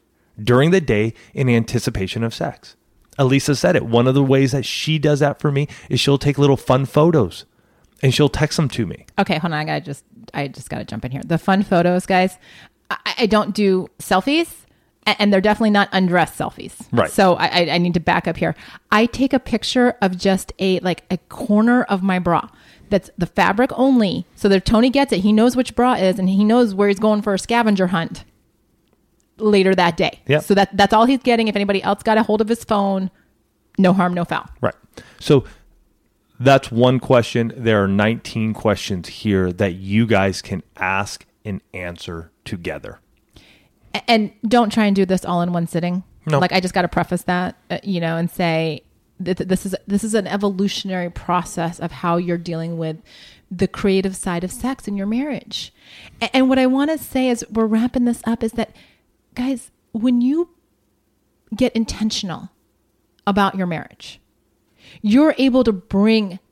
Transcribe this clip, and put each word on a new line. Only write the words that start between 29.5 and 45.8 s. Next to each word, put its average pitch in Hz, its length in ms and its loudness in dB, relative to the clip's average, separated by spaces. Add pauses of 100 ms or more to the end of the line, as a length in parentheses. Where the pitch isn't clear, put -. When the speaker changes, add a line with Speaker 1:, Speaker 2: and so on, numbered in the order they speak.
Speaker 2:
that 170 220 2
day. 165 300 -2
Speaker 1:
Yep. 147 160 2
Speaker 2:
So 202 120 2
that, 196 200 2
that's 202 180 4
all 226 120 6
he's 262 160 2
getting. 226 260 2
If 202 80 -4
anybody 202 280 0
else 202 180 -2
got 220 160 2
a 220 60 2
hold 214 180 0
of 214 60 0
his 226 160 -4
phone, 196 480 -2 (680)
no 185 160 6
harm, 180 200 2
no 170 120 -4
foul. - 240 -6 (120)
Speaker 1:
Right. - 120 -2 (460)
So 139 240 4 (960)
that's 135 320 2
one 123 280 4
question. 117 560 0
There 110 280 2
are 98 40 0
nineteen 110 640 -2
questions 98 540 -4
here 95 460 -2
that 95 200 -2
you 98 340 0
guys 98 340 0
can 95 220 -8 (120)
ask 95 500 -6 (200)
and 101 160 -8 (120)
answer 87 580 -12 (140)
together. 80 540 -10 (920)
Speaker 2:
A-, - 160 -8
and 220 220 2 (160)
don't 220 240 4
try 214 140 2
and 196 100 4
do 190 100 2
this 185 180 -2
all 175 180 -2
in 175 120 -2
one 170 140 -2
sitting. 175 360 -4 (220)